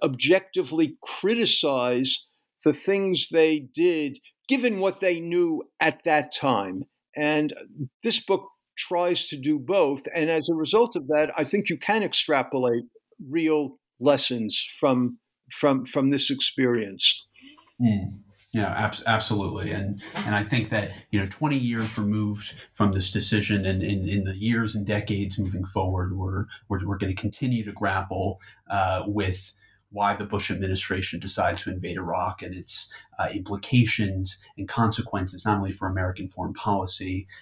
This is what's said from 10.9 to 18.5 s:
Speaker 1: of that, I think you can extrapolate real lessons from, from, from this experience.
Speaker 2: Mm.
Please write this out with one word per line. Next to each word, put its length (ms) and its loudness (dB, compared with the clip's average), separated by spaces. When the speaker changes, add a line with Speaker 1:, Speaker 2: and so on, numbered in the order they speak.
Speaker 1:
of 120 -4
that, 280 2
I 80 0
think 240 0
you 80 0
can 260 0
extrapolate 840 2
real 500 0
lessons 680 2
from, 380 2
from, 260 4
from 240 2
this 200 2
experience. 880 0
Speaker 2:
Mm. 400 2